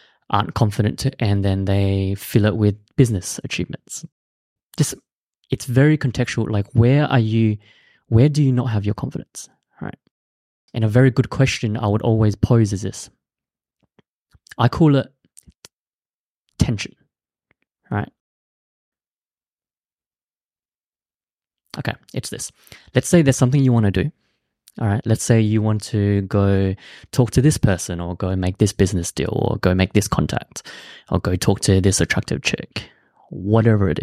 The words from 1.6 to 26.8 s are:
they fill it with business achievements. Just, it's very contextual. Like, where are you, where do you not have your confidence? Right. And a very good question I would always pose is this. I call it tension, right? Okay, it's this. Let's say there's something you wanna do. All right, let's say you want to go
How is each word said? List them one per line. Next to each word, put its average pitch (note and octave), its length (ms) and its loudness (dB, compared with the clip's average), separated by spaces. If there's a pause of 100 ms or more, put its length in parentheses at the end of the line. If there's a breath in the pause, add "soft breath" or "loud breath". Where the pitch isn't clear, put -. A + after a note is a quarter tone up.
they G2 500 0
fill G#2 300 0
it G2+ 120 0
with G#2 180 2 (200)
business A2+ 480 0
achievements. - 600 -10 (720)
Just, - 180 -2 (540)
it's - 160 -6
very C#3+ 320 2
contextual. A#2 540 -4
Like, G2+ 220 -2
where C3+ 320 4
are C3+ 140 2
you, A2 380 0 (500 soft breath)
where B2+ 220 4
do D3 140 0
you C3 80 2
not A#2+ 140 0
have G#2+ 200 -2
your G#2 100 -2
confidence? - 540 -12 (320)
Right. - 160 -12 (760)
And A2 100 -4
a A2 60 2
very B2+ 220 4
good - 200 0
question A2+ 460 -2
I A2 100 -2
would G#2 160 0
always A2 320 2
pose A2 380 2
is F#2+ 100 -4
this. - 260 -10 (1500)
I A#2+ 100 2
call D3 300 4
it - 100 -4 (1500)
tension, - 340 -2 (960)
right? G#2 220 -6 (3750)
Okay, - 160 -6 (200)
it's - 160 -8
this. - 220 -12 (440 loud breath)
Let's C3 120 0
say F3 140 4
there's C3+ 160 2
something C3+ 260 2
you B2+ 100 4
wanna G#2+ 180 4
do. F#2+ 200 0 (680)
All A2+ 80 -2
right, G2+ 180 0
let's A2+ 180 0
say A2+ 180 4
you G#2+ 200 0
want G#2+ 240 -2
to G2+ 360 0
go G2 520 0 (380 loud breath)